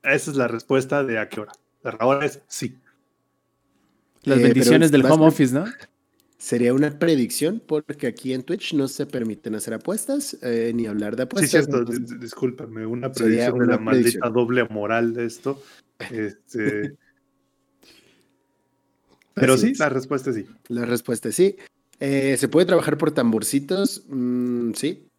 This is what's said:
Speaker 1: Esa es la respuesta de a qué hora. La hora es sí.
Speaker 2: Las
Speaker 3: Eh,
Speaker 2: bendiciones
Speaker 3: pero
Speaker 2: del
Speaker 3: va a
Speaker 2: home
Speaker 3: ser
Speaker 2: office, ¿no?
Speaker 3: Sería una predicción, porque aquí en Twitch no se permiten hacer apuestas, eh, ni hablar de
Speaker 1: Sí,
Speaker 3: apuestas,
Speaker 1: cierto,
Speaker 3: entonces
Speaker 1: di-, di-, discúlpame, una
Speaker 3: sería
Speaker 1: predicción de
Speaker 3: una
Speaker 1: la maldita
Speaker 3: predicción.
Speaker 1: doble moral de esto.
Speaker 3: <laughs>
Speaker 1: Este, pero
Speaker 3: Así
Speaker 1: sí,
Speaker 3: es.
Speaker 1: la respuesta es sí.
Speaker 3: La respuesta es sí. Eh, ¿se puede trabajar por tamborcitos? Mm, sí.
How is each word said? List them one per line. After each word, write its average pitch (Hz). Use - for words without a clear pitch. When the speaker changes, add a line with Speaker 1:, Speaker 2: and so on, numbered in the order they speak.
Speaker 1:
Esa 143
es 139
la 123
respuesta 135
de 117
a 107
qué -
hora. 104
La 113
hora 139
es -
sí. -
Speaker 2:
Las 135
Speaker 3:
Eh, 120
Speaker 2:
bendiciones 131
Speaker 3:
pero 143
Speaker 2:
del -
Speaker 3:
va 156
a -
Speaker 2:
home 156
Speaker 3:
ser -
Speaker 2:
office, 127
¿no? 165
Speaker 3:
Sería 120
una 147
predicción, 160
porque 147
aquí 131
en 131
Twitch 180
no 139
se 139
permiten 113
hacer 110
apuestas, 220
eh, 117
ni 117
hablar 104
de 127
Speaker 1:
Sí, -
Speaker 3:
apuestas, 151
Speaker 1:
cierto, 143
Speaker 3:
entonces 120
Speaker 1:
di-, 120
di-, 107
discúlpame, 117
una 123
Speaker 3:
sería 117
Speaker 1:
predicción 123
de 120
Speaker 3:
una 123
Speaker 1:
la 110
maldita 123
Speaker 3:
predicción. 117
Speaker 1:
doble 123
moral 113
de 120
esto. 135
Speaker 3:
<laughs> -
Speaker 1:
Este, 107
pero 131
Speaker 3:
Así 208
Speaker 1:
sí, 262
Speaker 3:
es. -
Speaker 1:
la 151
respuesta 131
es 120
sí. 98
Speaker 3:
La 120
respuesta 120
es 110
sí. 196
Eh, 139
¿se 135
puede 175
trabajar 165
por 151
tamborcitos? 139
Mm, 123
sí. 170